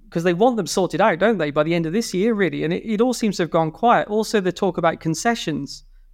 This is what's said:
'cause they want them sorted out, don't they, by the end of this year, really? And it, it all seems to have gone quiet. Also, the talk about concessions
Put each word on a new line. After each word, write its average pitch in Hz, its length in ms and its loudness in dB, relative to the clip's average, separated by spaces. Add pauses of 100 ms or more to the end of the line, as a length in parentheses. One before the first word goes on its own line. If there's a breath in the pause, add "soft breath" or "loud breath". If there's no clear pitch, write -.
(100)
'cause 170 140 -4
they 180 100 2
want 233 220 2
them 190 100 -2
sorted 165 340 0
out, 190 180 2
don't 202 200 2
they, 151 120 -2
by 151 120 0
the 160 120 0
end 170 120 0
of 156 60 -4
this 226 220 -2
year, 208 200 2
really? 156 300 0
And 160 80 0
it, 185 120 -4
it 208 160 -2
all 247 140 2
seems 214 220 -2
to 180 80 0
have 156 60 -8
gone 160 200 0
quiet. 214 380 2
Also, 214 320 0
the 180 120 -2
talk 180 260 -2
about 170 220 0
concessions 160 840 -4 (300)